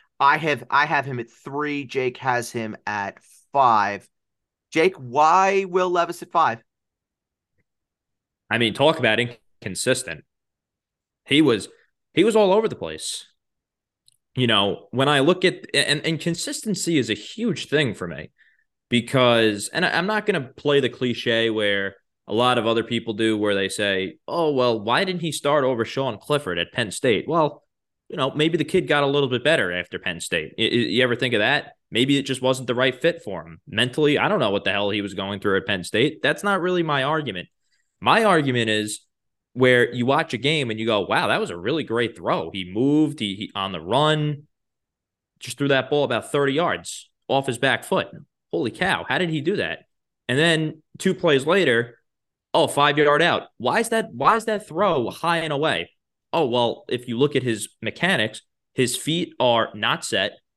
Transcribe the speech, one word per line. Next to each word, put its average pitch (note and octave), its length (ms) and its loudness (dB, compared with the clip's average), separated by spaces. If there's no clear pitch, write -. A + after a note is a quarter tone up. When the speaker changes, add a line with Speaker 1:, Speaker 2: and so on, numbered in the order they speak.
Speaker 1:
I C#3 180 4
have, D3 320 -2
I C#3+ 160 4
have D3 220 0
him C3 120 -8
at A#2 120 -10
three. C#3+ 540 -6
Jake B2+ 340 -4
has B2 320 -2
him A2 260 -6
at G2+ 340 -6
five. G#2+ 540 4
Jake, E3+ 240 2
why E3 680 4
Will F#3 260 0
Levis E3+ 320 -2
at F3 80 -14
five? C#3+ 320 2
Speaker 2:
I A2+ 80 2
mean, A2+ 160 2
talk D#3 240 4
about A2 200 2
inconsistent. A#2 1080 -4
He D3 180 4
was, A#2 260 2
he E3+ 120 4
was A3 120 2
all G3+ 160 4
over A3 160 2
the D#3 80 -10
place. - 500 -10
You B2+ 100 2
know, G2+ 460 2
when C3+ 160 2
I D3 120 4
look F3+ 240 2
at, - 200 0
and, C#3+ 320 0
and D#3 140 -2
consistency F3 800 -2
is A2 120 0
a G#2 40 0
huge - 540 -6
thing C#3 260 0
for F#2 120 -10
me D2+ 240 -12
because, A#2 840 2
and - 120 -2
I, - 60 0
I'm E3+ 160 0
not G#3 180 -2
gonna D3+ 320 -4
play D3 220 2
the B2+ 100 2
cliche A#2 640 -2
where G2+ 460 -2
a - 40 -8
lot B2 240 2
of A2 100 0
other A2+ 180 2
people A2+ 300 -4
do, A2 220 0
where G#2 200 0
they G2 120 0
say, F#2+ 500 -2
"Oh, D#3+ 240 0
well, B2 260 2
why A#2 260 0
didn't F3+ 180 -6
he D#3+ 100 -4
start C#3+ 320 0
over A#2+ 200 0
Sean C3 320 -4
Clifford A#2 420 -2
at E2+ 140 -4
Penn A2 200 -4
State?" A2+ 340 0
Well, D#3 380 -2
you G#3+ 80 -12
know, C3+ 140 -2
maybe D#3+ 260 0
the E3+ 80 0
kid F3 220 0
got D3 160 2
a C#3 60 2
little C#3 200 2
bit A#2+ 140 -2
better C3 300 2
after F2+ 260 -6
Penn E2+ 220 -8
State. - 360 -4
Y-, A2+ 140 0
y-, A#2 80 2
you A#2 240 0
ever A#2+ 140 0
think A#2+ 180 -2
of G#2 60 2
that? C3 320 0
Maybe C3+ 280 2
it - 40 -2
just B2 200 -6
wasn't B2+ 260 0
the B2 60 0
right B2+ 260 0
fit E3 220 -2
for F2+ 200 -10
him. D#2+ 240 -20
Mentally, B2 500 2
I A2 120 2
don't G3+ 100 0
know A2+ 120 0
what G2 120 -2
the - 80 -2
hell G2+ 200 -2
he G#2 120 -2
was G2 120 -8
going G2 260 -6
through G2+ 160 0
at F#2+ 100 -2
Penn G2 160 -2
State. A#2+ 400 0
That's D3 220 -2
not G3 160 0
really F3+ 240 0
my C#3+ 180 0
argument. C3+ 460 -4
My D#3 220 4
argument C#3 480 2
is G#2+ 300 -2
where B2 400 4
you A#2+ 140 -2
watch D3+ 260 0
a A#2+ 60 -4
game C#3 320 -2
and G#2+ 80 -6
you A2+ 80 -4
go, G#2+ 140 2
"Wow, A2 260 0
that C3 140 0
was A3 100 -6
a E2+ 80 -10
really B2+ 240 -2
great A2+ 340 -4
throw. E2+ 360 -4
He F#2 200 -8
moved, C#3+ 460 0
he, G2+ 160 -4
he G2+ 220 -10
on G2 160 -6
the E2+ 80 -8
run, D3 640 0
just - 180 -12
threw C#3 100 -2
that C3 220 0
ball D3 140 2
about A#2 260 -2
thirty C#3+ 220 0
yards C3+ 580 -4
off C3+ 220 0
his A#2 100 -2
back B2 240 0
foot. F3+ 240 -2
Holy D3 180 -2
cow, D3 380 -2
how C3+ 100 0
did F3 120 -2
he D#3 100 -2
do F3 160 -2
that?" E2 240 -4
And B2+ 100 0
then D#3+ 440 0
two F#3+ 160 0
plays C#3+ 300 2
later, C#3 540 2
oh, D#3 140 4
five C#3+ 280 2
yard D3 260 4
out. D3+ 260 0
Why C3 220 0
is A#3 80 -2
that, A3 240 -2
why E3+ 240 2
is A3+ 80 -4
that G#3+ 240 -4
throw D#3 420 0
high E3+ 280 -2
and D#3 140 -4
away? C3 380 -2
Oh, D#3 140 2
well, A#2+ 420 0
if B2 200 -4
you A#2 100 -4
look D3 160 2
at B2+ 80 2
his A#2 280 -4
mechanics, D3+ 600 -2
his B2 220 0
feet E3+ 440 -4
are A#2+ 340 2
not A2+ 300 -4
set. G2 340 -2